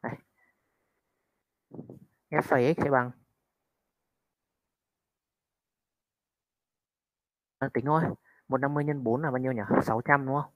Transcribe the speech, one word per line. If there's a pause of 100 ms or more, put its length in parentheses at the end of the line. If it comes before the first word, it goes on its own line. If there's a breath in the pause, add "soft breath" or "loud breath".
Đây. (2250)
F
phẩy
x
sẽ
bằng, (4000)
à,
tính
thôi. (440 soft breath)
Một
trăm
năm
mươi
nhân
bốn
là
bao
nhiêu
nhỉ? (220)
Sáu
trăm,
đúng
không?